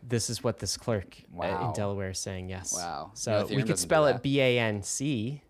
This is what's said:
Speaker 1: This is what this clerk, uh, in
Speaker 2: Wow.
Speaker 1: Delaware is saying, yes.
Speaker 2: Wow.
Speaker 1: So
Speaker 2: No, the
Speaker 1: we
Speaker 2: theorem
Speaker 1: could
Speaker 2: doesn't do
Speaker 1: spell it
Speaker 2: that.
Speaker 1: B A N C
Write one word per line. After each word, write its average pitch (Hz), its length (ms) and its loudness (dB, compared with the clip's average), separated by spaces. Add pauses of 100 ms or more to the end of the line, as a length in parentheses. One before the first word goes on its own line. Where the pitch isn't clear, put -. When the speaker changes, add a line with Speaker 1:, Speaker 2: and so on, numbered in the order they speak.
Speaker 1:
This 120 280 -2
is 113 120 -6
what 113 160 0
this - 180 -4
clerk, 104 400 -4 (220)
uh, 85 60 -4
in 90 80 0
Speaker 2:
Wow. 85 240 -2
Speaker 1:
Delaware 101 340 -2
is 95 80 -6
saying, 92 300 -6
yes. 92 260 -6
Speaker 2:
Wow. 85 400 -6
Speaker 1:
So - 180 -4
Speaker 2:
No, 104 60 4
the 104 60 2
Speaker 1:
we - 60 -8
Speaker 2:
theorem 135 160 2
Speaker 1:
could 135 80 0
Speaker 2:
doesn't - 140 -2
do - 20 2
Speaker 1:
spell 156 160 6
it 135 80 6
Speaker 2:
that. 123 80 -4
Speaker 1:
B 139 180 2
A 123 180 6
N 107 240 0
C 135 680 -2